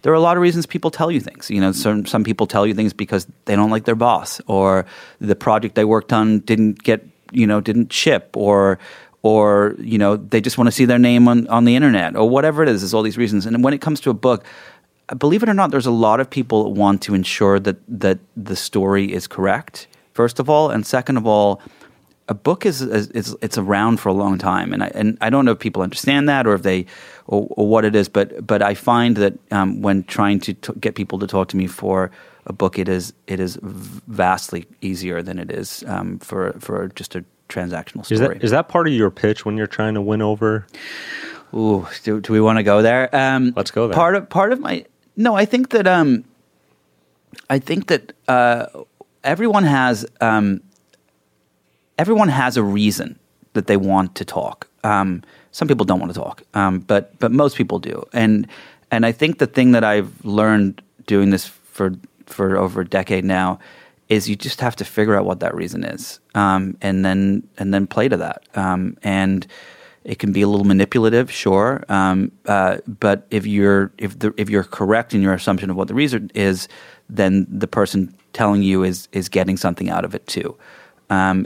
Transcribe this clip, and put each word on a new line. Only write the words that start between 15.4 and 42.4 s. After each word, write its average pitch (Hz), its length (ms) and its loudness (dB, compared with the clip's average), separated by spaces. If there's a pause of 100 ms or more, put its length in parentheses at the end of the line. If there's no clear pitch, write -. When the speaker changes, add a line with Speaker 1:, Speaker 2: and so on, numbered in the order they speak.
Speaker 1:
it 233 60 0
or 208 60 2
not, 185 180 2
there's 131 140 0
a 123 40 0
lot 113 300 4
of 135 100 -4
people 123 320 0
that 101 80 -2
want 101 320 2
to 104 120 -2
ensure 98 440 2
that, 98 180 -2 (120)
that 95 320 -2 (160)
the 101 180 -10
story 98 580 -2
is 92 140 -8
correct, 98 640 -4 (240)
first 120 260 0
of 131 100 -2
all, 151 220 4
and 110 160 -4
second 127 300 -2
of 113 100 -2
all, 104 340 2 (680)
a 110 60 -4
book 165 300 -2
is, 151 160 0
is, 107 280 -2
is, 110 340 -8
it's 110 160 -6
around 101 400 0
for - 100 -2
a 95 40 2
long 98 260 0
time, 92 340 -2
and 98 120 -4
I, - 100 -8
and 107 260 -2
I 110 80 0
don't 135 160 2
know 120 60 4
if 110 80 0
people 98 240 -4
understand 143 460 0
that 135 180 2
or 104 80 4
if 92 80 -2
they, 92 240 0 (400)
or, 104 240 -2
or 104 160 -2
what 110 180 4
it 107 120 2
is, 101 120 2
but, 101 380 -2
but 104 160 0
I 101 120 0
find 120 420 2
that, 101 200 0 (140)
um, 98 320 -2
when 98 220 0
trying 101 360 -2
to 95 140 -10
t-, - 240 -12
get 107 160 -4
people 95 240 -8
to 101 80 -4
talk 95 220 -2
to - 80 -6
me 95 100 0
for 95 460 -4 (340)
a 98 60 -14
book, 95 260 -2
it 95 100 -4
is, 92 240 -4 (140)
it 95 140 -6
is 90 220 -6
v-, 95 440 -16
vastly 92 600 -4 (120)
easier 90 420 -6
than 90 180 -10
it 85 100 -12
is, - 380 -10
um, 92 320 -8
for, 98 400 -6
for 98 340 -8
just - 220 -16
a 87 80 -10 (240)
transactional 90 560 -10
story. - 100 -4
Speaker 2:
Is 107 60 2
that, - 240 0
is 107 80 0
that 160 160 0
part 170 180 0
of 151 60 0
your 107 180 2
pitch - 340 -4
when 107 120 -4
you're 107 100 -4
trying 110 280 -4
to 104 60 -2
win 107 220 -2
over? 107 460 -2 (840)
Speaker 1:
Ooh, 107 320 0 (200)
do, 107 160 -4
do 110 120 -6
we 107 80 4